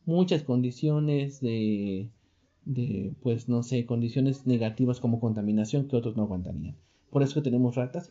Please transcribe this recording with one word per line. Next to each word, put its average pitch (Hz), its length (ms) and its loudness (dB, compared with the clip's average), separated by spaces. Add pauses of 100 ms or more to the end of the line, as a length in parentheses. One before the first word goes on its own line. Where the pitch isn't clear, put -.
muchas 175 380 2
condiciones 139 960 0
de, 107 680 -2 (560)
de, 120 560 -4
pues, 117 280 -2
no 120 140 2
sé, 120 220 -2
condiciones 131 640 0
negativas 120 520 2
como 117 200 0
contaminación 110 680 0
que 127 100 0
otros 117 180 -2
no 107 80 0
aguantarían. 92 540 -6 (340)
Por 139 100 4
eso 135 140 2
que 151 60 0
tenemos 123 340 2
ratas 127 360 -4